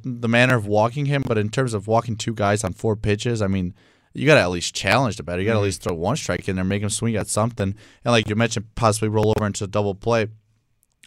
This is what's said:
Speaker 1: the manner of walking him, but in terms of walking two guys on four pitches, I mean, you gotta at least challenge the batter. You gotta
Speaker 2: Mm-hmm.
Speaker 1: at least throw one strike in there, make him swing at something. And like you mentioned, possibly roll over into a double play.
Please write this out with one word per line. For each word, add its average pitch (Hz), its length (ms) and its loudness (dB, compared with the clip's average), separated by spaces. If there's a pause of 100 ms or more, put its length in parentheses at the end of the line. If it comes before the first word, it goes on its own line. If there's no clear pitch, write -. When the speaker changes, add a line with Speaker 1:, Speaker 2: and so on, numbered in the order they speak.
Speaker 1:
the 120 240 -6
manner 123 300 4
of 101 100 -4
walking 117 380 2
him, 139 200 -2
but 117 120 0
in 104 120 0
terms 123 240 -2
of 104 140 -4
walking 113 300 0
two 117 160 -6
guys 101 320 0
on 87 80 -4
four 110 240 -2
pitches, 110 440 0
I 98 60 2
mean, 92 260 -2 (400)
you 127 140 -4
gotta 143 140 8
at 90 100 2
least 87 240 -4
challenge 107 400 2
the - 80 -12
batter. 87 180 -4
You 95 60 -2
gotta 113 120 2
Speaker 2:
Mm-hmm. 101 40 2
Speaker 1:
at - 20 0
least 95 180 -4
throw 90 120 -2
one 95 220 -2
strike 92 320 -4
in 95 80 -2
there, 92 80 -2
make 98 180 -2
him 104 60 -2
swing 113 260 -2
at 92 140 -4
something. 107 440 0 (300)
And 120 80 0
like 113 160 4
you 107 80 -2
mentioned, 113 400 -2
possibly 110 320 2
roll 107 300 2
over 107 100 0
into 98 160 -6
a 98 40 -6
double 101 280 -2
play. 113 320 0 (800)